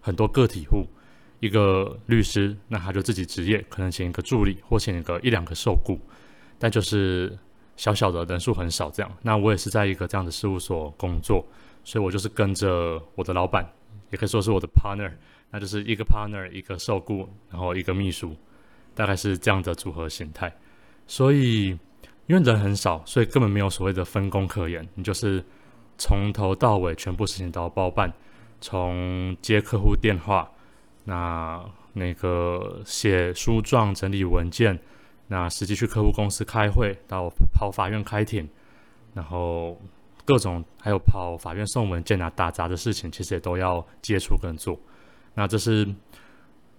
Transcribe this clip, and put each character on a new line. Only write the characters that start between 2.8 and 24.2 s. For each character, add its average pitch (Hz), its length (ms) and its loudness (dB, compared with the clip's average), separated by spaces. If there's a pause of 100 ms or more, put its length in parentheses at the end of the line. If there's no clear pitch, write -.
就 98 100 0
自 110 120 -2
己 92 120 -4
职 87 200 -6
业， 101 240 0
可 - 120 -8
能 92 80 -2
请 90 180 -4
一 90 40 -4
个 - 100 -6
助 113 220 2
理 101 240 0
或 110 100 2
请 95 220 -2
一 - 20 -8
个 87 200 -4
一 123 100 2
两 95 140 0
个 85 100 -8
受 95 200 0
雇， 92 220 2 (600)
但 117 100 2
就 110 100 2
是 95 560 0 (400)
小 - 160 0
小 101 200 2
的 85 140 -2
人 87 140 -4
数 113 140 0
很 87 160 -2
少 78 220 -4
这 104 100 -8
样。 95 100 -6 (120)
那 110 120 2
我 104 140 4
也 101 80 4
是 - 100 -4
在 104 200 2
一 95 80 0
个 90 120 -4
这 - 80 -4
样 95 80 0
的 85 60 -4
事 - 180 -4
务 95 120 -2
所 80 380 -6
工 87 220 -2
作， 98 240 2 (400)
所 - 160 -4
以 104 40 0
我 92 80 0
就 98 80 -2
是 104 100 -4
跟 98 240 0
着 85 480 0 (140)
我 95 80 -4
的 90 100 -4
老 90 140 2
板， 90 200 0 (440)
也 98 60 -8
可 - 80 -2
以 95 40 -2
说 113 120 0
是 101 100 0
我 98 80 2
的 87 80 -6
partner， 101 440 2 (380)
那 104 100 -10
就 101 60 -8
是 104 180 -4
一 110 120 -2
个 107 80 -6
partner， 104 480 2
一 92 100 -14
个 92 160 -10
受 98 220 -2
雇， 95 280 -6 (220)
然 87 100 -10
后 90 160 -2
一 95 60 -4
个 92 100 -4
秘 95 200 0
书， 80 240 -8 (580)
大 107 140 -2
概 98 80 0
是 95 200 -2
这 87 140 0
样 95 140 2
的 87 100 -2
组 85 180 -8
合 80 160 -8
形 78 240 -10
态。 85 220 -8 (540)
所 135 260 4
以 113 360 4 (580)
因 175 100 6
为 180 60 6
人 113 160 6
很 101 160 2
少， 87 280 0
所 - 200 2
以 - 20 4
根 131 160 4
本 110 80 4
没 101 100 2
有 98 80 2
所 92 200 -2
谓 98 40 0
的 90 140 -2
分 98 240 -2